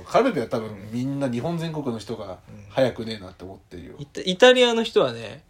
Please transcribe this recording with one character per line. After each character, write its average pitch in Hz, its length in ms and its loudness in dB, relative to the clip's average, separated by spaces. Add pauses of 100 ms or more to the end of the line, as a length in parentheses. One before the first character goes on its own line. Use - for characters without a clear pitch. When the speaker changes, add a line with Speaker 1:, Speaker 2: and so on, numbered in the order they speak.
Speaker 1:
カ 202 160 4
ル 254 120 2
ベ 139 80 -2
は 110 60 -6
多 120 120 -2
分 110 100 -8 (220)
み 123 120 -2
ん 139 160 -4
な 135 120 0
日 117 80 -2
本 165 180 -2
全 160 160 -6
国 151 140 -6
の 113 100 -4
人 110 180 -8
が 98 220 -10 (320)
速 131 220 2
く 117 140 -10
ね 113 140 -8
え 92 40 -16
な 90 80 -16
っ - 20 -20
て - 100 -18
思 95 120 -14
っ - 20 -20
て - 200 -20
る - 80 -14
よ。 - 120 -16
Speaker 2:
イ 143 80 -14
タ-、 - 160 -12
イ 185 160 -2
タ 254 160 10
リ 247 120 6
ア 233 80 2
の 226 100 2
人 220 180 2
は 127 120 2
ね、 117 360 -12